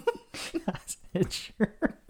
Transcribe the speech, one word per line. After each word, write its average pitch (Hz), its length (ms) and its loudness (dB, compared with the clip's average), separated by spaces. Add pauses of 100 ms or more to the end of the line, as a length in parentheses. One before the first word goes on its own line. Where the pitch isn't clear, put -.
(680)
I - 100 0 (360)
said, 185 180 4
"Sure." - 400 0 (380)